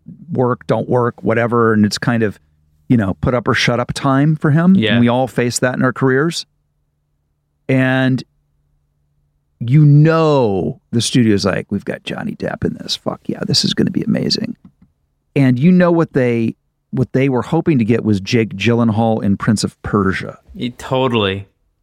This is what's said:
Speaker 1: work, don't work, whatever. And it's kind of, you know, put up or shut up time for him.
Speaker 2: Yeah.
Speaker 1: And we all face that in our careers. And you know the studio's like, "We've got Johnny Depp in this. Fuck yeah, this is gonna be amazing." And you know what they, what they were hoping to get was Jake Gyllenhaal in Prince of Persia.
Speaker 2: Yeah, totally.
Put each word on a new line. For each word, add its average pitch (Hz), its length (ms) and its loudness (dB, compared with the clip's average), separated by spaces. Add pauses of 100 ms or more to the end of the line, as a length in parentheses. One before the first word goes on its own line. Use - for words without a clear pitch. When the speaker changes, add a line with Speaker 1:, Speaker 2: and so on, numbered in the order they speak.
(340)
Speaker 1:
work, 123 340 -2
don't 135 220 -2
work, 120 340 -2
whatever. 113 480 0
And 107 140 4
it's 101 120 -4
kind 117 240 -2
of, 104 160 -2 (520)
you 127 80 2
know, 95 240 -2
put 127 120 -2
up 120 140 -4
or 127 60 2
shut 120 260 -2
up 123 140 -6
time 139 420 0
for 151 160 0
him. 175 240 4
Speaker 2:
Yeah. 107 160 2
Speaker 1:
And 110 80 2
we 120 80 4
all 127 200 0
face 120 320 -2
that 127 160 0
in 131 80 -2
our 127 100 0
careers. 135 520 0 (1200)
And 131 520 0 (1400)
you 139 260 4
know 147 960 4 (100)
the 117 100 -2
studio's 110 440 2
like, - 260 -4
"We've 101 140 -4
got - 180 -10
Johnny - 320 -8
Depp - 300 -6
in - 80 -4
this. - 220 -10
Fuck - 320 -8
yeah, - 180 -6
this - 180 0
is - 100 -4
gonna - 180 -2
be - 120 -4
amazing." - 540 -4 (800)
And 131 220 2
you 160 140 4
know 180 200 4
what 165 220 0
they, 117 420 0 (340)
what - 240 -4
they 135 160 0
were 120 140 -2
hoping 165 340 0
to 117 80 2
get 113 180 0
was 107 160 0
Jake 107 360 -2
Gyllenhaal 113 680 0
in 98 140 0
Prince - 260 0
of - 200 -8
Persia. - 540 -2 (160)
Speaker 2:
Yeah, 123 240 -8
totally. 113 720 -2 (340)